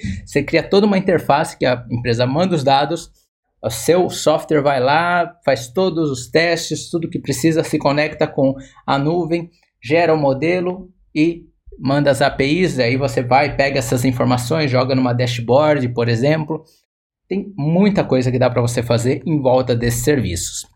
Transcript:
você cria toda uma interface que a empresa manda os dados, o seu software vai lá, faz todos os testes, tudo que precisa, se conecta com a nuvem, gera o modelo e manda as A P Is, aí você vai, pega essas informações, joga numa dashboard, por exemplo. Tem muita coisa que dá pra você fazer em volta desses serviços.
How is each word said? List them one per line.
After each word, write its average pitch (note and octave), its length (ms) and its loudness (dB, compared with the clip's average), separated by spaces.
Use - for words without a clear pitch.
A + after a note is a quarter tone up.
você - 180 -2
cria D#3 200 0
toda G3+ 240 2
uma G3 120 2
interface D#3+ 580 0
que - 80 -4
a B2 260 0
empresa A#2+ 360 0
manda E3+ 300 0
os C3 80 -2
dados, D3 460 0
o - 80 -4
seu E3+ 400 0
software D#3 520 0
vai C#3 180 2
lá, E3 640 0
faz C3 240 0
todos E3 420 -2
os B2+ 180 -8
testes, E3 600 -2
tudo E3 180 -4
que C3+ 120 -8
precisa, D#3+ 420 0
se - 160 -2
conecta D3+ 480 0
com C3+ 300 0
a C#3 140 0
nuvem, E3+ 520 -2
gera D#3+ 320 2
o D#3 60 4
modelo F3 680 -2
e E3 300 0
manda C#3+ 320 2
as B2+ 100 0
A C#3+ 100 4
P C3+ 140 -2
Is, D3 360 0
aí B2 160 2
você C3+ 260 -2
vai, C3+ 320 2
pega C#3 240 0
essas B2+ 260 -2
informações, B2+ 680 0
joga B2+ 260 0
numa B2+ 160 0
dashboard, B2 760 2
por A#2+ 180 -2
exemplo. D3+ 560 0
Tem G3 280 -6
muita F3 480 2
coisa C3 260 2
que B2+ 80 0
dá B2+ 120 2
pra B2 100 0
você A#2+ 220 0
fazer A#2+ 420 0
em D3+ 160 0
volta B2+ 340 2
desses A#2 300 -2
serviços. G2 720 -2